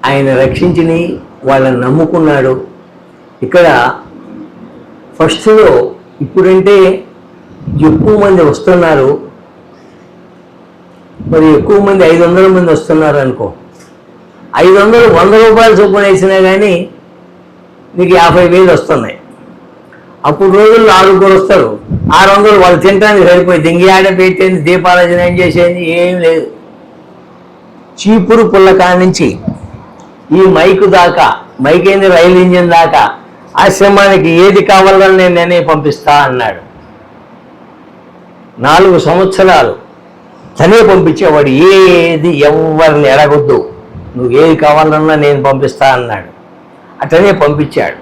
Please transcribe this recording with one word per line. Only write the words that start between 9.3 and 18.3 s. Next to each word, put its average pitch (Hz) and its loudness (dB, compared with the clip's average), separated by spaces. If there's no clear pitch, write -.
మరి 156 0
ఎక్కువ 202 2
మంది 196 0
ఐదు 170 2
వందల 180 2
మంది 180 0
వస్తున్నారు 151 -2
అనుకో, 127 -6
ఐదు 175 2
వందలు 214 2
వంద 185 2
రూపాయలు 220 4
చొప్పున 196 0
వేసినా 190 0
కానీ 190 -2
నీకు 180 0
యాభై 170 2